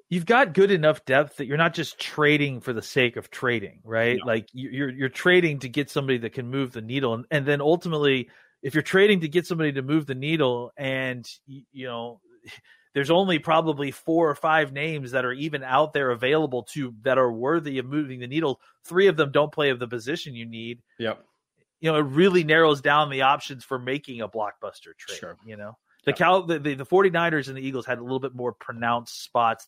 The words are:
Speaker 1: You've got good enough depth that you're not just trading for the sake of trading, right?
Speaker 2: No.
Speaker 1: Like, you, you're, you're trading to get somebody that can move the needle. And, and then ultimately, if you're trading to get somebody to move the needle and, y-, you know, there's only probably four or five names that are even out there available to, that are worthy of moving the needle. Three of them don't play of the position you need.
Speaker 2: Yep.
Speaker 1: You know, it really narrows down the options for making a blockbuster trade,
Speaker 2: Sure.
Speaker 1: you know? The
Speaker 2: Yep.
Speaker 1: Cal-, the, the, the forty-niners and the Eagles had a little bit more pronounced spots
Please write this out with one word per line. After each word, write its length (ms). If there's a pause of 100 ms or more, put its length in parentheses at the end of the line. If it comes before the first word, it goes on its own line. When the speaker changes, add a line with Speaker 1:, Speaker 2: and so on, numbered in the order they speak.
Speaker 1:
You've 180
got 280
good 160
enough 340
depth 340
that 80
you're 100
not 180
just 240
trading 600
for 120
the 100
sake 340
of 140
trading, 540
right? 340
Speaker 2:
No. 80
Speaker 1:
Like, 260
you, 180
you're, 200
you're 180
trading 520
to 80
get 220
somebody 280
that 160
can 160
move 220
the 100
needle. 320
And, 160
and 160
then 140
ultimately, 680 (340)
if 120
you're 80
trading 380
to 80
get 180
somebody 260
to 100
move 240
the 80
needle 640
and, 520 (200)
y-, 240
you 140
know, 340 (760)
there's 160
only 300
probably 500
four 400
or 60
five 360
names 400
that 120
are 80
even 320
out 280
there 180
available 520 (120)
to, 280
that 160
are 140
worthy 460
of 80
moving 340
the 80
needle. 320 (240)
Three 240
of 80
them 160
don't 200
play 180
of 100
the 80
position 480
you 100
need. 340 (180)
Speaker 2:
Yep. 260 (560)
Speaker 1:
You 120
know, 60
it 40
really 420
narrows 360
down 300
the 120
options 420
for 140
making 420
a 80
blockbuster 680
trade, 220
Speaker 2:
Sure. 260
Speaker 1:
you 120
know? 200 (280)
The 80
Speaker 2:
Yep. 60
Speaker 1:
Cal-, 280
the, 120
the, 160
the 100
forty-niners 640
and 80
the 100
Eagles 180
had 140
a 40
little 180
bit 140
more 180
pronounced 720
spots 420